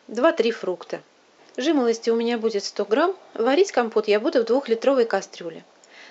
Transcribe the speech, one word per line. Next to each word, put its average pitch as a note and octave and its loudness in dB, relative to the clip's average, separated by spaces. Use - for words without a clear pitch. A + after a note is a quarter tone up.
Два-три A#3 0
фрукта. F3 -8
Жимолости B3 0
у A3+ 2
меня A#3 0
будет G#3+ -2
сто - -4
грамм. D4 0
Варить C#4+ 2
компот A3+ 0
я G#3 4
буду C4 2
в - 0
двухлитровой A#3+ 2
кастрюле. F3 -6